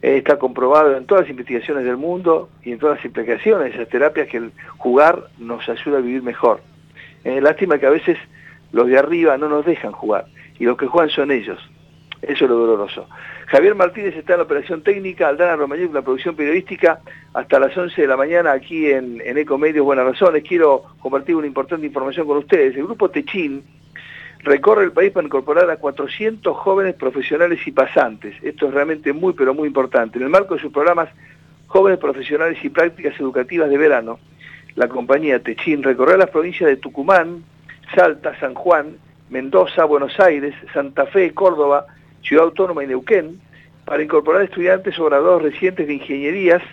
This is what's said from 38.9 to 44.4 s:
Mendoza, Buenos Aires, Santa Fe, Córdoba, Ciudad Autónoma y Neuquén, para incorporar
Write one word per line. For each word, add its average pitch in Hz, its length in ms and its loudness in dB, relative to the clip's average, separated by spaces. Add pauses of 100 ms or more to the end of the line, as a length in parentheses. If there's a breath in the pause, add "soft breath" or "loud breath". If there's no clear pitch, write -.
Mendoza, 160 560 0
Buenos 143 340 0
Aires, 147 360 2 (180)
Santa 139 320 -2
Fe, 160 280 0
Córdoba, 147 520 2 (360 soft breath)
Ciudad 156 240 4
Autónoma 170 380 -2
y 139 40 -8
Neuquén, 160 520 -2 (460 soft breath)
para 151 180 -4
incorporar 156 380 2